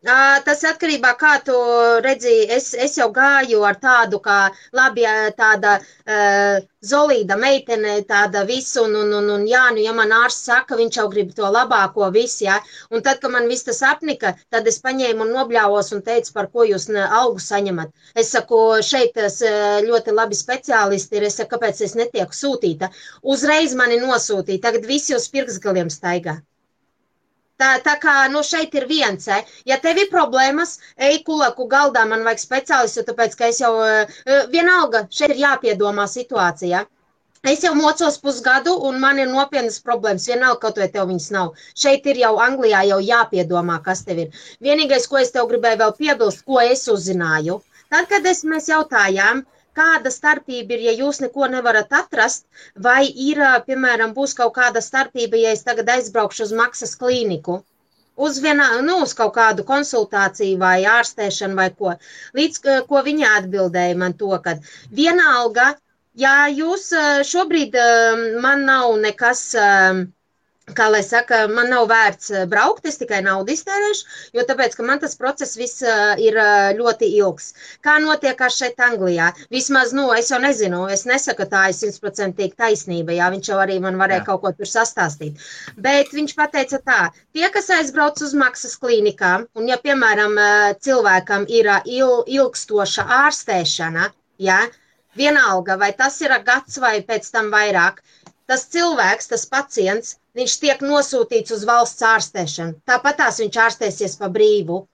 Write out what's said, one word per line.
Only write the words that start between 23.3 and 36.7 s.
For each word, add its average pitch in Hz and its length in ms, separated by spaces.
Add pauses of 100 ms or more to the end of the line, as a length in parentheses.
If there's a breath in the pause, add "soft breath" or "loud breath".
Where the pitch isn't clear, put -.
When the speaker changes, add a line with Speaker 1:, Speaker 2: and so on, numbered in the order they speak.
Speaker 1:
Uzreiz 302 400
mani 240 240
nosūtīja, 220 720
tagad 220 180
visi 269 320
uz - 80
pirkstgaliem 190 640
staigā. 175 480 (1200)
Tā, 269 140 (100)
tā 294 160
kā, 302 120 (200)
nu, 294 80
šeit 311 400
ir 254 80
viens, 254 400
e. 202 140 (260 loud breath)
Ja 269 160
tev 330 160
ir 403 80
problēmas, 294 680 (180 loud breath)
ej 285 220 (100)
kulaku 269 400
galdā, 262 400
man 220 160
vajag 226 160
speciālistu, 262 640
tāpēc, 233 320
ka 233 160
es 233 80
jau, 233 140 (100)
ā, 220 220
ā, 262 320 (100)
vienalga, 320 540 (100)
šeit 294 220
ir 262 80
jāpiedomā 208 680
situācija. 190 800 (580)